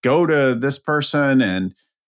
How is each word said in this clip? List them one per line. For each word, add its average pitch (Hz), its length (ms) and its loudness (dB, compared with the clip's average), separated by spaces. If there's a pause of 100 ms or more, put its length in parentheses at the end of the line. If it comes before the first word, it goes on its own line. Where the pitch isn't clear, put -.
go 151 240 2
to 143 280 2
this 135 240 -4
person 143 600 0
and, 95 340 -2 (340)